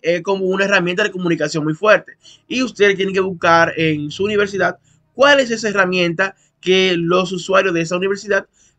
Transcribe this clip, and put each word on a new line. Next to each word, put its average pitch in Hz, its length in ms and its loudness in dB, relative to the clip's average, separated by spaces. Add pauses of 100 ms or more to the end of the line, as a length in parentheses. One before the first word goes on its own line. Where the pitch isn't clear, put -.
es 175 180 0
como 190 240 -2
una 190 220 0
herramienta 185 360 0
de 208 80 -2
comunicación 160 540 -2
muy 156 80 0
fuerte. 202 400 2 (340)
Y 247 160 -4
ustedes 202 320 2
tienen 190 200 -4
que 190 60 0
buscar 170 560 2
en 151 340 -2
su 190 140 -6
universidad 202 520 -2 (380)
cuál 277 260 4
es 240 100 -2
esa 226 200 -4
herramienta 185 640 0 (240)
que 185 380 2
los 175 340 0
usuarios 190 400 0
de 165 80 -2
esa 170 160 -4
universidad 196 500 -4 (320)